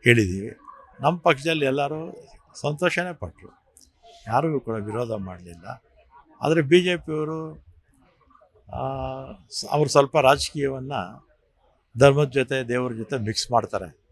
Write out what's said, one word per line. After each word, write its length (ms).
ಹೇಳಿದ್ದೀವಿ. 520
ನಮ್ಮ 180
ಪಕ್ಷದಲ್ಲಿ 480
ಎಲ್ಲರೂ 460
ಸಂತೋಷನೇ 540
ಪಟ್ರು, 340
ಯಾರಿಗೂ 340
ಕೂಡ 140
ವಿರೋಧ 380
ಮಾಡಲಿಲ್ಲ. 720
ಆದರೆ 200
ಬಿ 200
ಜೆ 140
ಪಿಯವರು, 580
ಆ, 100
ಸ್-, 200
ಅವ್ರು 200
ಸ್ವಲ್ಪ 260
ರಾಜಕೀಯವನ್ನು 1120
ಧರ್ಮದ 320
ಜೊತೆ, 320
ದೇವ್ರ 300
ಜೊತೆ 240
ಮಿಕ್ಸ್ 340
ಮಾಡ್ತಾರೆ. 480